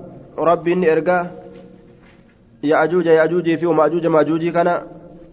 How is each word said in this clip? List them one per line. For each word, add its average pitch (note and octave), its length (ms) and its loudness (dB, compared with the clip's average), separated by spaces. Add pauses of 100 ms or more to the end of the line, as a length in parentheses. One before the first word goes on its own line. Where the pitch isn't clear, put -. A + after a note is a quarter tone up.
(380)
ربي E3 340 0
إني F3 200 2
إرقاه F3 480 -2 (1200)
Ya'juuja, D#3+ 560 0
Ya'juujii E3 380 0
fi D#3 100 -4
Ma'juuja, D#3+ 440 2
Ma'juujii D#3+ 420 0
kana, E3+ 220 0 (580)